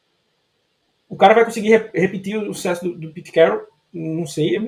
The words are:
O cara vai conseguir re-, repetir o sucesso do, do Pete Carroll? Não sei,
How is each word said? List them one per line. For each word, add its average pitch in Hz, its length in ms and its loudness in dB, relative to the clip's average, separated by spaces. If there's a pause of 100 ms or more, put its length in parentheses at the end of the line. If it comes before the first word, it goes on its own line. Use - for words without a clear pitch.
(1080)
O - 60 -14
cara 190 180 6
vai 226 120 4
conseguir 214 240 -4
re-, 220 240 4
repetir 196 440 -4
o 202 160 -6
sucesso 180 320 -6
do, 175 120 -6
do 156 140 -14
Pete - 200 -18
Carroll? 196 360 2 (260)
Não 160 320 -6
sei, 165 320 -2 (100)